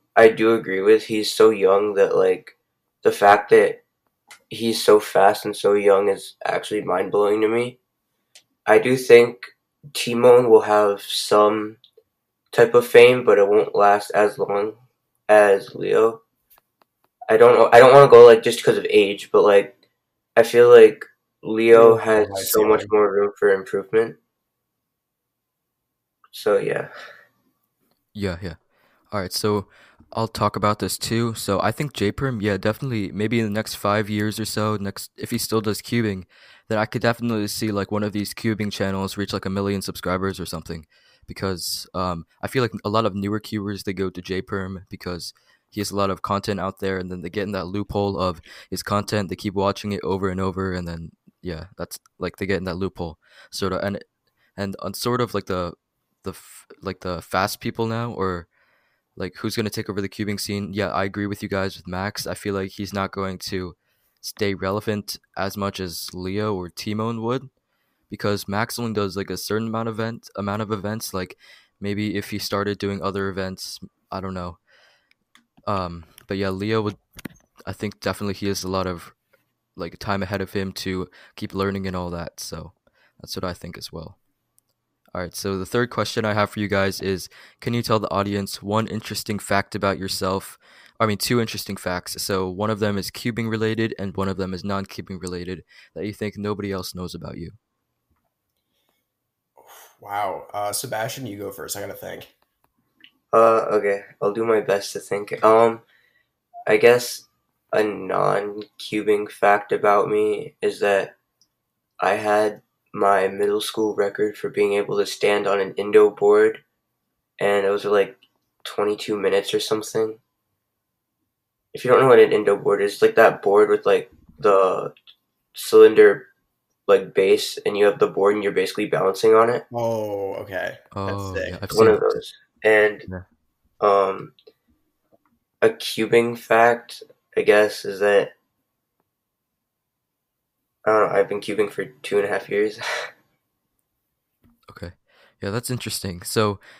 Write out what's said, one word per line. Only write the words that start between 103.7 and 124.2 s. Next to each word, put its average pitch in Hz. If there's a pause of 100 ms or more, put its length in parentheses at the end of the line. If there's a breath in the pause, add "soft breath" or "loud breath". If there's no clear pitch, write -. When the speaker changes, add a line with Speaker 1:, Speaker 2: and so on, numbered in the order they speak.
Speaker 1:
okay. 101 (180)
I'll 104
do 113
my 110
best 98
to 101
think. -
Um, 113 (880)
I 107
guess 120 (440)
a 107
non-cubing 101
fact 101
about 104
me 107
is 104
that 101 (800)
I 98
had 107 (320)
my 98
middle 101
school 107
record 104
for 101
being 101
able 101
to 101
stand 101
on 98
an 95
Indo 104
board, 104 (760)
and 101
it 98
was, 101
like, 101 (460)
twenty-two 104
minutes 98
or 107
something. 110 (1600)
If -
you -
don't -
know 131
what 117
an 110
Indo 104
board 98
is, 101
like, 110
that 110
board 107
with, 104
like, 98 (260)